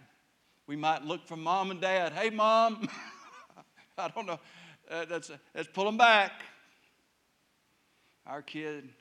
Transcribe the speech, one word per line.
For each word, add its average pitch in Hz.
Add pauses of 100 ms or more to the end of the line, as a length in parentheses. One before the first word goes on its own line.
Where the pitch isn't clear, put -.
(680)
We 147
might 151
look 170
for 170
mom 185
and 180
dad. 180
"Hey, 190
Mom." 220 (540)
<laughs> -
I 180
don't 214
know. 165 (520)
Uh, 165
that's, 165 (240)
let's 160
pull 196
'em 220
back. 220 (1800)
Our 139
kid, 151